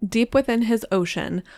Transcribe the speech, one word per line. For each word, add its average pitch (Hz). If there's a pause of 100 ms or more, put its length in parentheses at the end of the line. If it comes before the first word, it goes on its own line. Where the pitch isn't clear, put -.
deep 226
within 247
his 226
ocean, 180 (160)